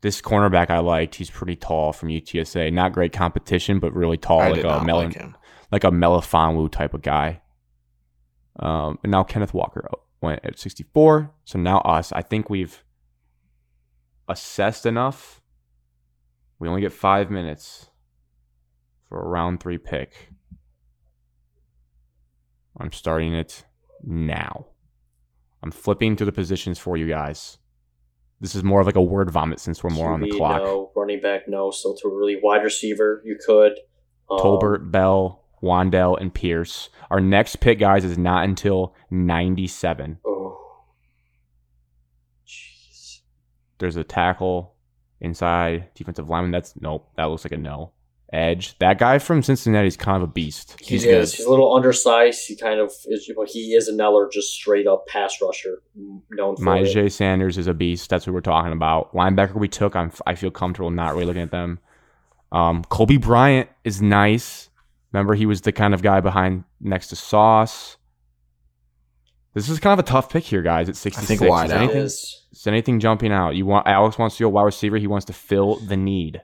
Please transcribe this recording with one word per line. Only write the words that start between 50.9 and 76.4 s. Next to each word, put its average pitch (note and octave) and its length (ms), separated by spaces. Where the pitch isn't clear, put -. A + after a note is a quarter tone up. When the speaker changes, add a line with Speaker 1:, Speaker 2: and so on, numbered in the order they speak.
Speaker 2:
He's - 100
Speaker 3:
is. F2+ 280
Speaker 2:
good. - 40
Speaker 3:
He's A2+ 100
a B2 40
little C3 260
undersized. A#2+ 720
He G#2 80
kind G#2+ 240
of G2+ 100
is, G#2+ 320
but G#2+ 100
he A2+ 280
is A2+ 140
another G#2+ 440
just G2+ 220
straight G2+ 320
up F#2+ 200
pass G2 360
rusher, F#2 400
known G2 260
for - 60
it. F#2+ 80
Speaker 1:
Myjai G2+ 260
Sanders F#2+ 460
is E2+ 80
a F2+ 80
beast. F2 340
That's F2+ 180
what F#2 60
we're F2+ 80
talking E2 320
about. D#2+ 400
Linebacker F#2+ 440
we G#2 120
took, G2+ 260
I'm, E2+ 160
I F2+ 80
feel F#2 160
comfortable F2+ 400
not E2+ 220
really F2 140
looking F2 160
at E2 80
them. F2 280
Um, E2+ 320
Kobe A2+ 340
Bryant B2+ 500
is G2 160
nice. G#2 720
Remember, G2+ 220
he G#2 100
was G#2 160
the G#2+ 120
kind G#2 200
of F#2 80
guy G2 200
behind F#2 440
next F#2+ 280
to E2 80
Sauce. A2 840
This G#2 160
is D#3+ 100
kind G3+ 140
of G3 60
a F3+ 100
tough C3 220
pick E3 140
here, G2 180
guys, E2+ 260
at - 80
sixty-six. G#2 340
Speaker 2:
I G#2+ 140
think F#2 60
wide E2 160
Speaker 1:
Is D#2 60
Speaker 2:
out. F#2+ 100
Speaker 1:
anything, C3 180
Speaker 3:
Is. - 500
Speaker 1:
is - 160
anything A2+ 320
jumping A2 320
out? F2 260
You F#2+ 100
want, G2+ 200
Alex G2+ 320
wants A2+ 200
to A2+ 60
go A2+ 40
wide G2+ 140
receiver. G#2 340
He G2+ 100
wants G2+ 200
to F#2+ 80
fill G2+ 420
the G2+ 220
need. F#2 440